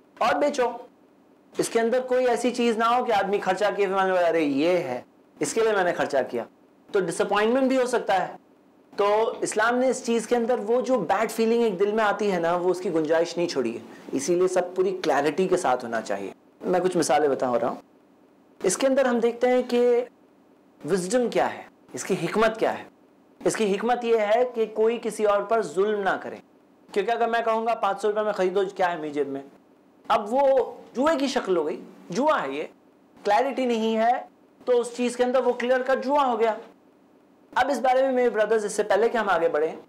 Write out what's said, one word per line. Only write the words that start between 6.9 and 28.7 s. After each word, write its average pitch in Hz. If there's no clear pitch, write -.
तो 202
disappointment 208
भी 262
हो 254
सकता 220
है। 180
तो 208
इस्लाम 214
ने 254
इस -
चीज़ 233
के 247
अंदर 233
वो 233
जो 254
bad 190
feeling 233
एक 208
दिल 202
में 220
आती 208
है 185
ना, 165
वो 180
उसकी 180
गुंजाइश 160
नहीं 175
छोड़ी 120
है। 110
इसीलिए 175
सब 180
पूरी 190
clarity 156
के 175
साथ 135
होना 117
चाहिए। 98
मैं 180
कुछ 180
मिसालें 151
बता 127
रहा 127
हूँ। -
इसके 196
अंदर 262
हम 240
देखते 233
हैं 254
कि 240
wisdom 190
क्या 170
है, 107
इसकी 160
hikmat 208
क्या 139
है। -
इसकी 202
hikmat 220
ये 226
है 214
कि 226
कोई 220
किसी 214
और 202
पर 220
जुल्म 196
ना 185
करे, 113
क्योंकि 202
अगर 226
मैं 226
कहूँगा, 226
"पाँच 196
सौ 214
रुपये 208
में 214
ख़रीदो, 196
क्या 190